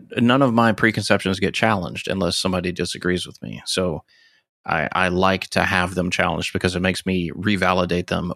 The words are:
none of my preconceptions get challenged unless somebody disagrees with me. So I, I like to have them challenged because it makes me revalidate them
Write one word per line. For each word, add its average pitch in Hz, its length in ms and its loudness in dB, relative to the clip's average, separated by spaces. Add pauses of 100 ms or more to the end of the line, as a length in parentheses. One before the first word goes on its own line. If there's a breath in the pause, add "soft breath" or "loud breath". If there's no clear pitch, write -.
(160)
none 123 260 4
of 127 100 4
my 117 200 6
preconceptions 101 680 0
get 95 160 -2
challenged 95 540 0
unless 90 280 0
somebody 90 360 -2
disagrees 87 560 -4
with - 120 -20
me. - 240 -12
So 90 380 -2 (640 soft breath)
I, 78 240 0
I 92 160 0
like 92 400 0
to 87 160 2
have 90 300 0
them 92 160 -2
challenged 87 420 0
because 90 240 -2
it 87 40 -2
makes 92 260 -2
me 90 240 -2
revalidate 90 800 0
them 87 280 -4